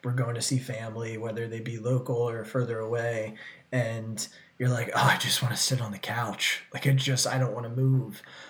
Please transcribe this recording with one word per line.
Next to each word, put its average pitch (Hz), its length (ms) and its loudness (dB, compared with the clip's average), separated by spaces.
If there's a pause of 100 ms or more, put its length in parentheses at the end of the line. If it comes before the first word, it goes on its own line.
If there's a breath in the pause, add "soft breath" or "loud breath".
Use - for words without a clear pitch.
we're 123 80 -2
going 120 240 0
to 113 60 -4
see 131 180 2
family, 113 580 -6
whether 113 300 -4
they 113 120 -6
be 110 200 -6
local 123 380 0 (120)
or 113 160 -4
further 117 340 -2
away, 113 560 -2 (360 loud breath)
and 113 560 -2 (320 loud breath)
you're 123 100 2
like, 120 240 0
"Oh, 127 200 6
I - 40 0
just - 240 0
wanna 117 160 0
sit 127 240 2
on 107 100 -4
the 98 60 -8
couch. 117 680 -2 (100)
Like, 127 120 -2
I 135 60 6
just, 135 340 4
I 131 140 2
don't 117 160 0
wanna 120 140 -6
move." 127 520 2 (280 loud breath)